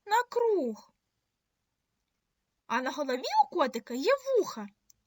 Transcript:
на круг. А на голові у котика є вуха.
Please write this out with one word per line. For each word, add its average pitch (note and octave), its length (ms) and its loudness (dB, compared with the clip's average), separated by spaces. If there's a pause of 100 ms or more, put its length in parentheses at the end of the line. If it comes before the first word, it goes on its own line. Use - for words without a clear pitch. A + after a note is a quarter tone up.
на G#4+ 180 2
круг. G4+ 680 -2 (1700)
А B3+ 160 -4
на C4 80 -4
голові C4+ 420 -4 (120)
у - 100 -8
котика B3+ 400 -2
є D4 200 2
вуха. A4 540 -2 (380)